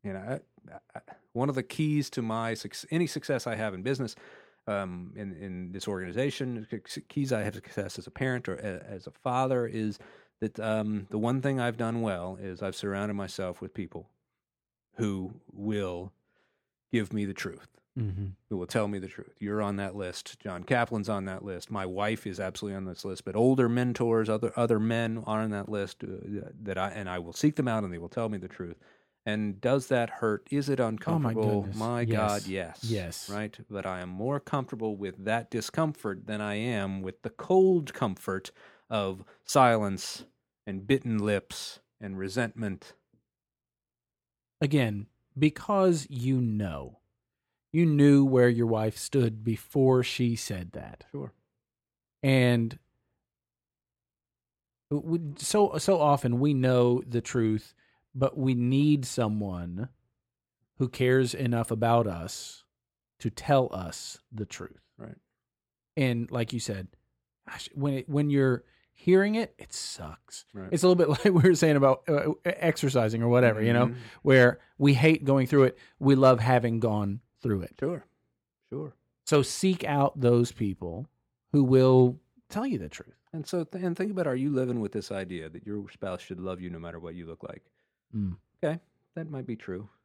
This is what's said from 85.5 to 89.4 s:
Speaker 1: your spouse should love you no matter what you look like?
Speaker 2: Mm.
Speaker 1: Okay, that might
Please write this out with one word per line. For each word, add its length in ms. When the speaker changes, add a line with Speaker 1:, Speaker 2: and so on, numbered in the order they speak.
Speaker 1:
your 240
spouse 320
should 180
love 200
you 100
no 80
matter 200
what 160
you 120
look 160
like? 200
Speaker 2:
Mm. 200
Speaker 1:
Okay, 160
that 160
might 160